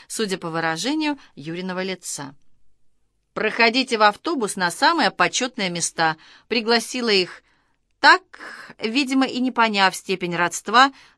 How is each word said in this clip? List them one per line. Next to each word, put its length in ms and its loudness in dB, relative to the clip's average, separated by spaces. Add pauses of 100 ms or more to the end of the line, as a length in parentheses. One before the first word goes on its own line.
судя 300 -4
по 120 -8
выражению 680 -2 (180)
Юриного 460 -8
лица. 520 -10 (1000)
"Проходите 640 0
в 40 4
автобус 540 0
на 140 0
самые 420 2
почётные 580 -2
места", 460 -2 (320)
пригласила 640 0
их 320 0 (580)
так, 220 6 (560)
видимо, 480 0
и 140 -4
не 120 -2
поняв 440 2
степень 400 -4
родства 560 2 (260)